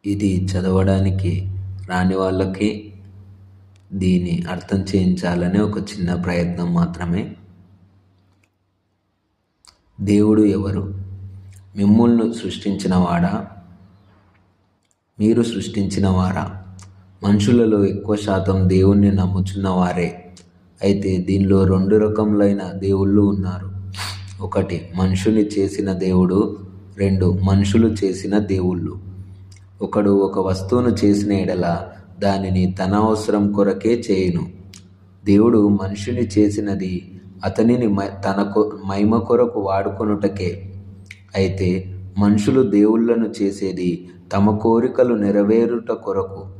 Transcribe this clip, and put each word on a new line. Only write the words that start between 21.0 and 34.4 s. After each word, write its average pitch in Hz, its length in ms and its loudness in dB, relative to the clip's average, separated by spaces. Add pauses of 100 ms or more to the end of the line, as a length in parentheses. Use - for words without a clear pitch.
దీనిలో 95 460 2
రెండు 95 320 4
రకములైన 104 680 2 (140)
దేవుళ్ళు 98 460 2
ఉన్నారు. 92 500 -2 (720)
ఒకటి 90 520 -4
మనుషుని 95 460 2
చేసిన 98 520 -2
దేవుడు, 92 640 2 (400)
రెండు 95 460 2
మనుషులు 101 440 4
చేసిన 98 500 -2
దేవుళ్ళు. 90 760 -4 (680)
ఒకడు 104 280 0
ఒక 98 300 2
వస్తువును 95 480 0
చేసిన 101 440 2
ఎడల 87 500 -2 (380)
దానిని 95 520 0
తన 95 220 -2
అవసరం 104 580 0
కొరకే 101 600 0
చేయును. 90 360 0 (800)